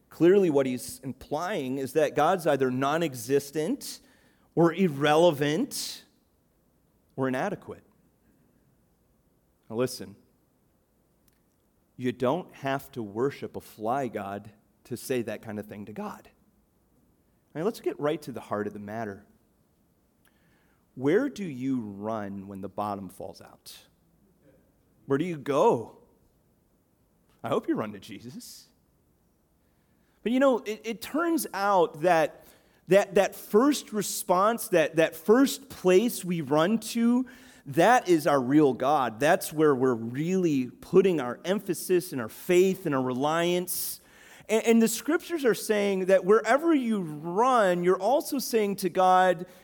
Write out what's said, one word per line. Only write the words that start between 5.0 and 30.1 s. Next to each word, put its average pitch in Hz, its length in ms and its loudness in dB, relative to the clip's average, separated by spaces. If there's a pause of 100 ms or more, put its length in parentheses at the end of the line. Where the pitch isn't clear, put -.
or 131 120 -2
inadequate. 131 540 -8 (1900)
Now 110 80 -10
listen, 104 380 -6 (1800)
you 123 140 -2
don't 135 420 -4
have 139 380 -8
to 123 100 -10
worship 110 540 -6
a 98 40 -10
fly 120 480 -6
god 104 420 -10 (340)
to 120 120 -10
say 127 260 -4
that 107 200 -10
kind 107 160 -10
of 104 80 -12
thing 101 180 -16
to 107 80 -18
God. 104 380 -14 (1200)
Now 156 100 -6
let's 226 160 -4
get - 200 -6
right 151 220 -2
to 135 100 -12
the 110 80 -12
heart 104 260 -4
of 101 60 -6
the 104 60 -14
matter. 104 480 -10 (1700)
Where 170 340 0
do 202 160 -10
you 131 360 -4
run 101 680 -8
when 98 160 -14
the 98 80 -12
bottom 101 400 -6
falls - 320 -16
out? - 340 -20 (1300)
Where 139 140 0
do 170 80 -2
you 170 100 -6
go? 139 600 0 (1500)
I 117 40 -8
hope 170 200 -2
you 330 60 -2
run 113 180 -4
to 104 60 -16
Jesus. 127 680 -18 (1500)